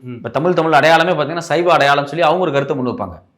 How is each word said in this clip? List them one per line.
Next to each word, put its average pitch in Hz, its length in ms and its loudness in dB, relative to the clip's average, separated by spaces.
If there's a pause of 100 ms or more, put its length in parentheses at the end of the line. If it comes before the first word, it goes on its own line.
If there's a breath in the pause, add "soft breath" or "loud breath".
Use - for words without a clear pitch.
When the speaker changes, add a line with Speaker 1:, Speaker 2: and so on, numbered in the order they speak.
Speaker 1:
ம். 123 120 -14
Speaker 2:
இப்ப - 140 -12
தமிழ், 165 240 -2
தமிழ் 160 200 0
அடையாளமே 160 400 4
பாத்தீங்கன்னா 160 380 -4
சைவ 170 220 2
அடையாளம்னு 143 380 2
சொல்லி 160 120 -4
அவங்க 165 200 2
ஒரு 165 100 -2
கருத்தை 143 240 -2
முன் 127 120 -4
வைப்பாங்க. 98 280 -8 (220)